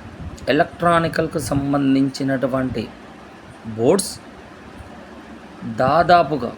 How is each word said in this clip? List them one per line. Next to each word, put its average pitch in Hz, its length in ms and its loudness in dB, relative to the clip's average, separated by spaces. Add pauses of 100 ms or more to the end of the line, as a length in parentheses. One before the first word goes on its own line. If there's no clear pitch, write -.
(520)
ఎలక్ట్రానికల్కు 165 960 2
సంబంధించినటువంటి 135 1300 0 (920)
బోర్డ్స్ 127 360 4 (1700)
దాదాపుగా, 151 760 4